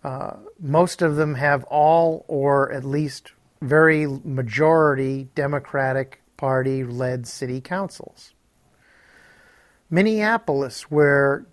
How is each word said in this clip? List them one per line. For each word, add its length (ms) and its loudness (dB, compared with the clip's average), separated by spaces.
Uh, 340 -8
most 420 2
of 140 2
them 200 0
have 300 0
all, 640 2
or 440 0
at 140 -8
least 460 -6
very 460 4
majority, 1300 0
Democratic 880 -4
Party-led 880 -2
city 340 -8
councils. 720 -10
Minneapolis, 920 0
where 680 2